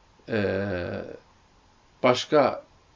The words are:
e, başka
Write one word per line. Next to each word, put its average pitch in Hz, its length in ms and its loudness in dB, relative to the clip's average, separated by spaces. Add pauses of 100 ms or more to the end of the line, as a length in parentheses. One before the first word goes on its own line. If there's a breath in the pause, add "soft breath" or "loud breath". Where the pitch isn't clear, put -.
(300)
e, 95 760 -4 (1000)
başka 127 600 2 (320)